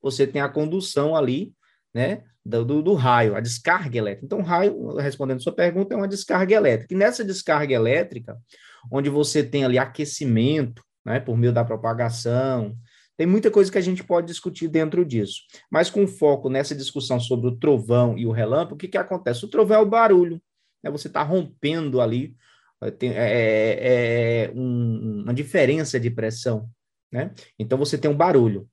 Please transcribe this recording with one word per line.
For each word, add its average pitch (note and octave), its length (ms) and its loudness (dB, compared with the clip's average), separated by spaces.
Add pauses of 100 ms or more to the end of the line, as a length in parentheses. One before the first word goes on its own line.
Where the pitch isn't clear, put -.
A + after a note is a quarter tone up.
você C3+ 260 0
tem C#3 140 -2
a C#3 80 -2
condução D#3 640 -2
ali, C#3+ 380 -2 (400)
né, C#3+ 300 -2 (220)
do, A#2 200 -2
do, D3 160 0
do F3 120 2
raio, A#2+ 420 4
a G2+ 40 -4
descarga A#2+ 580 -2
elétrica. G#2 280 -4
Então, G3+ 140 -6
o G3+ 40 -2
raio, F3 540 0
respondendo C3+ 440 -4
sua E3+ 120 -4
pergunta, F3 400 0
é A#3+ 40 -2
uma G3 100 -2
descarga F#3+ 460 0
elétrica. D3+ 400 2
E F#3 40 0
nessa A#3 260 2
descarga D3+ 500 -2
elétrica, A#2+ 640 0 (540)
onde C#3 180 -2
você D3 340 0
tem C#3 200 -2
ali B2+ 160 2
aquecimento, C3+ 1040 -2 (220)
né, A#2 140 -2
por A#2 180 -4
meio A#2+ 160 2
da A#2 100 2
propagação, A#2 1120 -2 (400)
tem D#3+ 100 -2
muita G#3+ 240 4
coisa G3 220 4
que - 60 -2
a F#3+ 40 0
gente F3+ 220 -2
pode E3+ 240 0
discutir E3+ 400 -8
dentro D#3+ 380 0
disso. A2 360 -4 (300)
Mas D#3+ 180 2
com G3+ 160 2
foco D3 440 0
nessa C#3 260 -2
discussão C3 440 -4
sobre A#2+ 280 -2
o B2 80 -2
trovão A#2+ 640 2
e A2+ 80 -4
o A2+ 60 -2
relâmpago, B2+ 440 -2
o - 20 -18
que F#3 100 -12
que F#3+ 100 -4
acontece? F3+ 480 -4
O - 20 -12
trovão G#3+ 300 4
é G#3+ 40 8
o G#3 80 6
barulho, F#3+ 520 4 (420)
né? D#3 80 -6
Você D3 160 -10
tá D3 140 -4
rompendo D3+ 800 -2
ali, A#2+ 340 -2 (460)
eh, - 100 -6
tem, B2 200 -4
é, - 40 -4
é, A#2 1300 2
é F2+ 100 -8
um, A#2 680 -4
uma A#2 100 -4
diferença C#3+ 680 0
de A#2 100 -2
pressão, A#2 580 -6 (440)
né? D3 200 -6 (260)
Então, A2+ 200 -2
você C#3+ 200 -2
tem D3+ 120 0
um D3 80 0
barulho. B2 560 4